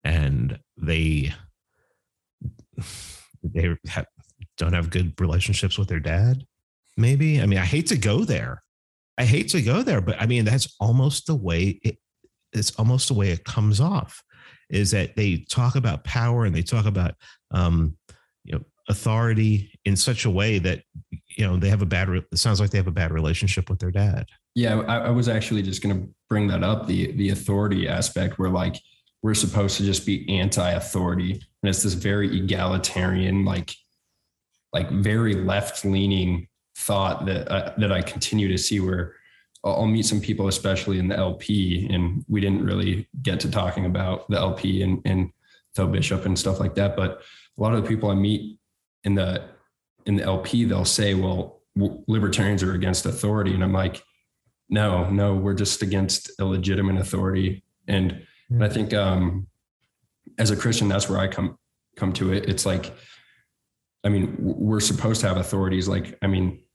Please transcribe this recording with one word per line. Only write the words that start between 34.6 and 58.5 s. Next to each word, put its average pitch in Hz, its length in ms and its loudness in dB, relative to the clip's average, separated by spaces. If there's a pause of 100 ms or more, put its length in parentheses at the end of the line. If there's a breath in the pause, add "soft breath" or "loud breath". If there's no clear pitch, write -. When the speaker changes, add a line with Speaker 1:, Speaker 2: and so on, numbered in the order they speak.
Speaker 2:
like, 87 180 -2
very 107 440 2
left-leaning 95 1120 0 (300)
thought 98 480 -2
that, 92 260 -4
uh, 95 260 -2
that 104 140 2
I 92 100 0
continue - 460 -2
to 92 100 0
see, 101 220 -2
where 90 360 -2 (500 loud breath)
I'll, 98 80 0
I'll 107 140 0
meet 107 180 2
some 104 160 0
people, 101 260 -2
especially 95 500 -2
in 92 120 0
the 98 80 -2
L 92 160 -2
P, 92 580 -2
and 90 380 -2
we 107 100 0
didn't 98 240 0
really 95 460 -2 (120)
get - 200 -2
to - 100 -2
talking 92 340 -2
about 92 440 -2
the 104 80 0
L 90 160 0
P 95 280 -2
and, 95 220 0
and 92 280 0 (440 soft breath)
Tho - 120 0
Bishop - 380 0
and 92 140 0
stuff 92 200 -2
like - 160 -2
that. 98 200 0
But 92 260 -4 (360 loud breath)
a - 40 -6
lot 107 120 2
of 110 100 0
the 110 60 -4
people 107 200 0
I 98 60 0
meet 101 440 0 (440)
in 101 120 2
the, 92 280 -2 (600)
in 101 120 2
the - 60 -2
L 95 160 0
P, 117 260 0
they'll 92 200 0
say, 101 300 2
"Well, 92 480 -2 (120)
w-, 101 320 -2
libertarians 101 540 2
are 92 120 0
against 92 340 -2
authority." 104 480 0
And 95 80 2
I'm 95 100 2
like, 92 300 -2 (640)
"No, 92 400 2
no, 101 240 4
we're 95 220 0
just 98 260 -2
against 95 580 -2
illegitimate 95 580 0
authority." 95 680 -2 (240)
And, 95 360 0 (260 loud breath)
and 120 140 2